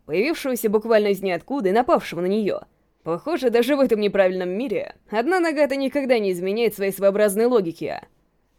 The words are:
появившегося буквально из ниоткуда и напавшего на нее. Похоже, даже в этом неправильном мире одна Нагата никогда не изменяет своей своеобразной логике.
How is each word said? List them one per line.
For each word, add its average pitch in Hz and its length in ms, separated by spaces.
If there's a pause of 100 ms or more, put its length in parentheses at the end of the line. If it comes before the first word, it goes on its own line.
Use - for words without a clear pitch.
появившегося 240 640
буквально 214 400
из 190 120
ниоткуда 190 480
и - 40
напавшего 233 480
на 180 60
нее. 202 340 (420)
Похоже, 247 460
даже 233 260
в 277 60
этом 226 180
неправильном 190 480
мире 196 480 (140)
одна 277 320
Нагата 294 340
никогда 269 440
не 196 120
изменяет 196 420
своей 196 200
своеобразной 202 540
логике. 180 600 (500)